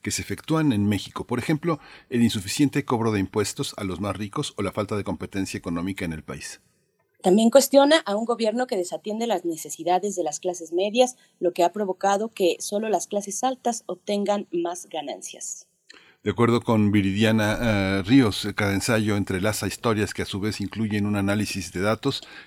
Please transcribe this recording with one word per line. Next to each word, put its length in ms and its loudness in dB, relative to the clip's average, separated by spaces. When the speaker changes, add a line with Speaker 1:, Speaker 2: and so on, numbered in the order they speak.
Speaker 1:
que 100 -4
se 100 -4
efectúan 500 0
en 160 2
México. 400 -2
Por 100 -2
ejemplo, 420 -2
el 140 4
insuficiente 640 2
cobro 260 0
de 80 2
impuestos 560 -2
a 80 -8
los 160 -6
más 160 -4
ricos 420 -6
o 40 -6
la 100 -2
falta 240 -2
de 80 -4
competencia 540 -4
económica 480 -4
en 80 -4
el 100 -10
país. 380 -14
Speaker 2:
También 280 6
cuestiona 560 6
a 100 -2
un 80 -2
gobierno 420 -2
que 120 -4
desatiende 500 -4
las 160 -2
necesidades 720 -2
de 80 -2
las 160 -4
clases 320 -6
medias, 460 2
lo 100 2
que 140 2
ha 80 0
provocado 560 0
que 300 2
solo 280 -4
las 180 0
clases 380 -6
altas 420 -2
obtengan 680 -2
más 340 -4
ganancias. 800 -12
Speaker 1:
De 80 0
acuerdo 300 2
con 300 4
Viridiana, 680 2
eh, 420 0
Ríos, 400 6
eh, 100 -6
cada 200 0
ensayo 420 2
entrelaza 520 -2
historias 460 0
que 100 -4
a 20 -2
su 160 -6
vez 180 -4
incluyen 460 -2
un 100 0
análisis 560 -2
de 80 -6
datos 420 0